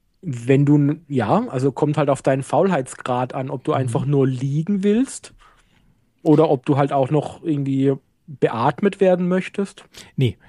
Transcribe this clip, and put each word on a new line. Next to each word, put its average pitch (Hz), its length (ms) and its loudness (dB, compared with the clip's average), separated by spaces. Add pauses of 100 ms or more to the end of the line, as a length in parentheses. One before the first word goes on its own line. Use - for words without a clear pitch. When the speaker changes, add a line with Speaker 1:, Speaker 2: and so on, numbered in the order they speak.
(220)
Speaker 1:
Wenn 135 440 2
du 147 100 6
n-, 147 320 0
ja, 143 400 0
also 135 240 -2
kommt 151 240 0
halt 143 140 0
auf 135 100 0
deinen 135 220 0
Faulheitsgrad 131 920 -2
an, 135 140 -8
ob 139 160 -10
du 156 80 -2
Speaker 2:
Mhm. 143 60 0
Speaker 1:
einfach 127 260 -2
nur 139 220 2
liegen 143 580 -2
willst 220 480 -2 (920)
oder 156 280 4
ob 143 160 0
du 143 100 2
halt 139 160 0
auch 135 180 0
noch - 320 -2
irgendwie 135 520 0 (320)
beatmet 147 760 -2
werden 180 280 2
möchtest. - 560 -4 (320)
Speaker 2:
Nee, 120 200 0 (120)